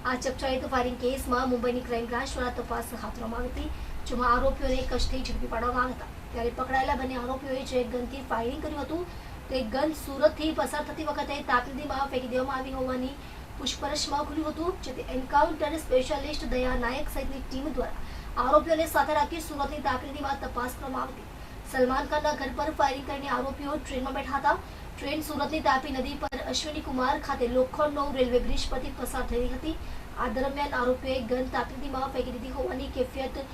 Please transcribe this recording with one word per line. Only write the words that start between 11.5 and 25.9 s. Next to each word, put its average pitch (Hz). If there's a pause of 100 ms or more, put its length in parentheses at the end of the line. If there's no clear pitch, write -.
તાપી 254
નદીમાં 277
ફેંકી 254
દેવામાં 262
આવી 262
હોવાની 254 (460)
પૂછપરછમાં 294
ખુલ્યું 302
હતું, 359
જેથી - (100)
એન્કાઉન્ટર 302
સ્પેશિયાલિસ્ટ 269
દયા 254
નાયક 269
સહિતની 269
ટીમ 269
દ્વારા -
આરોપીઓને 311
સાથે 302
રાખી 311
સુરતની 285
તાપી 269
નદીમાં 277
તપાસ 247
કરવામાં 254
આવી -
હતી. - (400)
સલમાન 262
ખાનના 302
ઘર 254
પર 302
ફાયરિંગ 277
કરીને 277
આરોપીઓ 277
ટ્રેનમાં 262
બેઠા 269
હતા. 302 (340)
ટ્રેન 294
સુરતની 294
તાપી 262